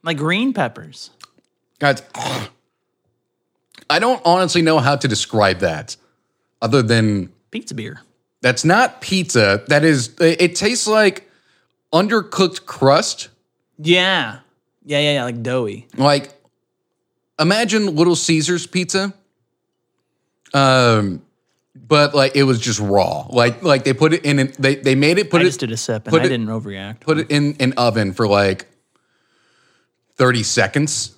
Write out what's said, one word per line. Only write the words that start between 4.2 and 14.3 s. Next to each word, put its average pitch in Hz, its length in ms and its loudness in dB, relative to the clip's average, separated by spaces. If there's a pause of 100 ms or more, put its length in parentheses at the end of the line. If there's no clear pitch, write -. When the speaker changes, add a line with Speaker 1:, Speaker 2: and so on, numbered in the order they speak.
Speaker 2:
honestly 175 380 2
know 160 160 4
how 139 160 2
to 143 120 -4
describe 104 520 0
that 80 360 -4 (640)
other 120 220 2
than 107 500 0 (200)
Speaker 1:
Pizza 220 240 -12
beer. 117 260 -14 (400)
Speaker 2:
That's 127 240 -2
not 214 340 2
pizza. 110 680 0
That 147 160 4
is, 143 260 2 (100)
it, 170 220 2
it 170 140 2
tastes 226 320 -2
like 214 420 2 (640)
undercooked 190 720 -2
crust. - 640 0 (480)
Speaker 1:
Yeah. 165 600 0 (440)